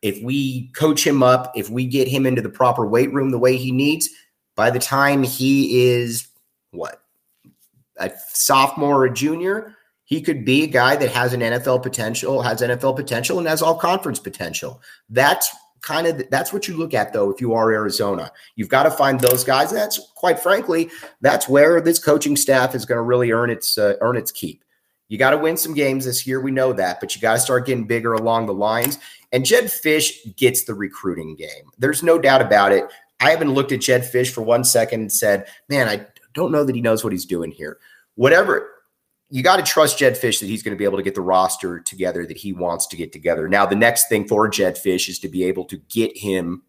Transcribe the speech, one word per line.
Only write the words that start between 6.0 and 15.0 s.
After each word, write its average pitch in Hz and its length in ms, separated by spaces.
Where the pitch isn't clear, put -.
what, 82 280
a 95 120
sophomore 139 720
or - 20
a 123 100
junior, 170 600
he 156 180
could 147 240
be 135 200
a - 20
guy 131 300
that 139 160
has 123 220
an 120 60
N 113 120
F 123 160
L 127 100
potential, 123 640
has 123 200
N 123 100
F 123 100
L 131 120
potential, 127 440
and 170 80
has 156 160
all 160 140
conference 175 420
potential. - 640